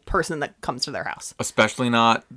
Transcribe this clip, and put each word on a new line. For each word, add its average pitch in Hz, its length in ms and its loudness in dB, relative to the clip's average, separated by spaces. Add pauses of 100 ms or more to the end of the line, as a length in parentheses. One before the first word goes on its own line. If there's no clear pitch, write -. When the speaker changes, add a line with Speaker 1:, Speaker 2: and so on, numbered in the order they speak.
Speaker 1:
person 165 340 -2
that - 220 -8
comes 127 240 -4
to 147 60 -8
their 90 120 -6
house. - 360 -10
Speaker 2:
Especially 120 500 0
not 117 340 4 (140)